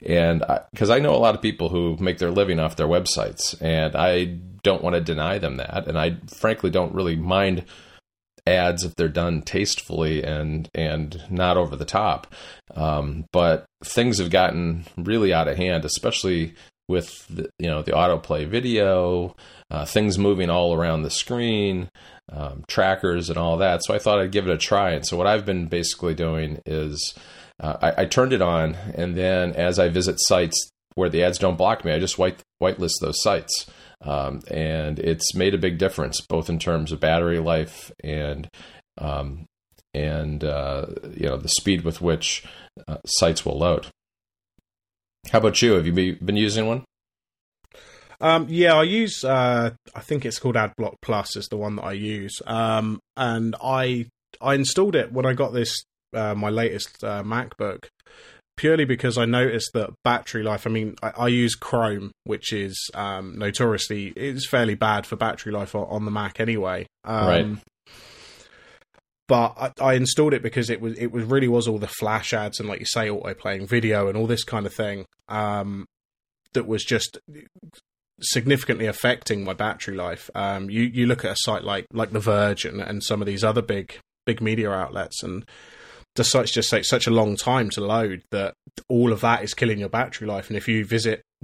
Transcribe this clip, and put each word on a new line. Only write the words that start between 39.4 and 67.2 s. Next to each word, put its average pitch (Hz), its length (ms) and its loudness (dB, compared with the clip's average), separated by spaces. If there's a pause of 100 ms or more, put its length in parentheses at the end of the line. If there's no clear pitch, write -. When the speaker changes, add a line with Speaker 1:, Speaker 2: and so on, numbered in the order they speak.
Speaker 1:
and, 76 480 -4
uh, 71 440 -4 (280)
you - 140 -4
know, 65 80 -2
the 76 140 -6
speed 90 340 0
with 82 180 -4
which, 82 440 -2 (420)
uh, - 180 -6
sites - 400 2
will 71 120 -2
load. 82 300 0 (1400)
How 113 80 6
about 107 220 4
you? 120 120 8
Have 85 120 4
you 85 60 2
be-, 92 220 2
been 101 240 -2
using 107 280 2
one? 120 200 -2 (1400)
Speaker 2:
Um, 160 280 4
yeah, 170 260 6
I 156 80 8
use, 202 420 0
uh, 123 460 4 (220)
I - 60 -14
think 143 260 -2
it's 113 140 -6
called 123 160 0
AdBlock 107 460 -2
Plus 104 340 -2
is 101 140 -8
the 107 80 -6
one 104 180 -4
that 101 80 -8
I 98 100 -6
use. 101 540 -8
Um, 110 520 0 (180)
and 113 440 0
I, 127 440 0 (340)
I 135 140 2
installed 170 420 2
it 127 160 0
when 127 140 0
I 127 80 2
got 127 180 0
this, 120 240 -2 (380)
uh, 107 220 -2
my 104 140 -2
latest, 107 540 -2
uh, 104 200 -4
MacBook, 107 640 -6 (680)
purely 156 260 4
because 127 340 0
I 120 60 4
noticed 120 500 2
that 104 180 -2 (120)
battery 120 400 0
life, 107 240 -2
I - 20 -2
mean, 110 320 -2
I, 110 100 -6
I 120 180 -2
use 120 260 2
Chrome, 104 560 -2 (140)
which - 260 -6
is, 98 260 -4 (160)
um, 95 440 -8
notoriously, 104 680 -2 (100)
it's 135 320 -6
fairly 131 260 2
bad 107 300 0
for - 100 -10
battery 107 380 -4
life 101 220 -6
on, 104 140 -4
on 104 140 -4
the 104 80 -4
Mac 104 300 -4
anyway. 95 440 -2 (200)
Um, 110 200 0